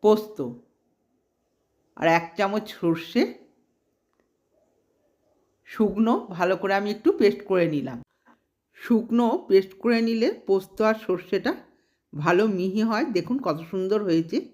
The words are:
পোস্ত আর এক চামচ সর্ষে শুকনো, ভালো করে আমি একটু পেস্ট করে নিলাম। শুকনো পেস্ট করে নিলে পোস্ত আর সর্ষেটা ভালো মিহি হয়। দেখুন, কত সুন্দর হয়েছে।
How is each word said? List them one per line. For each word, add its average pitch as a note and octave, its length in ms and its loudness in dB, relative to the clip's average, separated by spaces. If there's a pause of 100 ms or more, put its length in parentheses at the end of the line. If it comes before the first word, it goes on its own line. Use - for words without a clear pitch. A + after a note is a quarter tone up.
পোস্ত G#3+ 340 2 (1600)
আর D#3+ 100 0 (100)
এক E3 80 -2 (100)
চামচ G#3 300 -2 (140)
সর্ষে E3+ 440 0 (2500)
শুকনো, G#3+ 460 0 (240)
ভালো F3+ 240 2
করে G3 180 -2
আমি G#3 120 -4
একটু G#3 180 0 (100)
পেস্ট G3+ 300 2
করে F3+ 180 2
নিলাম। C#3 300 -6 (840)
শুকনো A#3 480 2 (200)
পেস্ট F#3+ 240 4 (100)
করে A#3 200 2
নিলে A3+ 260 0 (180)
পোস্ত G3 360 -2
আর A3 240 2
সর্ষেটা F#3 460 -2 (640)
ভালো E3 300 2 (140)
মিহি F#3+ 320 -2
হয়। A3+ 160 0 (100)
দেখুন, B3 300 -2
কত E3+ 120 -2 (140)
সুন্দর F#3+ 320 -2
হয়েছে। E3 340 0 (160)